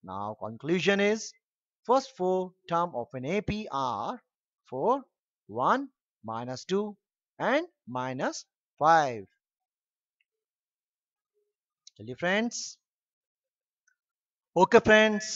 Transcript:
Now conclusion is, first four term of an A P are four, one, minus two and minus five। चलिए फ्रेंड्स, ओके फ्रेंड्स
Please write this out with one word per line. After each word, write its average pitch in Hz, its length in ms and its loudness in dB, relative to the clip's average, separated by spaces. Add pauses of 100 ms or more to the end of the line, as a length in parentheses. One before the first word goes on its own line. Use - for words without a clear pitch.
Now 101 360 -8
conclusion 165 600 0
is, 208 320 0 (560)
first 262 280 2
four 185 360 0 (180)
term 170 260 0
of 120 180 -6
an 127 120 -8
A 190 160 -2
P 214 300 -6
are 135 480 -4 (520)
four, 202 300 0 (480)
one, 175 380 0 (360)
minus 120 420 -8
two 202 300 -2 (440)
and 277 280 0 (200)
minus 131 580 -6 (360)
five। 143 440 4 (2750)
चलिए 120 220 -12
फ्रेंड्स, 202 580 -2 (1800)
ओके 185 240 8
फ्रेंड्स 214 560 4